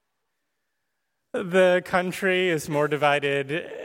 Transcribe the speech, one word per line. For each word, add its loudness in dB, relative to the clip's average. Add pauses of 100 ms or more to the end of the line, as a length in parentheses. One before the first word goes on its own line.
(1300)
The 2
country 0
is -2
more 0
divided 0 (340)